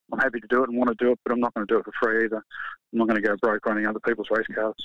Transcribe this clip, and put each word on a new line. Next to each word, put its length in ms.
I'm 60
happy 220
to 60
do 140
it 80
and 80
want 120
to 140
do 80
it, 140
but 60
I'm 80
not 160
gonna 100
do 140
it 60
for 140
free 260
either. 120
I'm 60
not 80
gonna 140
go 200
broke 240
running 220
other 120
people's 300
race 240
cars. 320